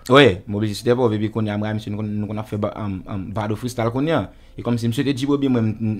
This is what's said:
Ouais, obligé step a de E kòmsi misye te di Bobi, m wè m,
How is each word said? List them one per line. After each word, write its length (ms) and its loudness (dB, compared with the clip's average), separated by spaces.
Ouais, 420 8
obligé 220 -2
step 260 2
a 80 4
de 100 0
E 80 -8
kòmsi 240 0
misye 180 0
te 80 2
di 120 -4
Bobi, 200 2
m 100 2
wè 60 2
m, 360 0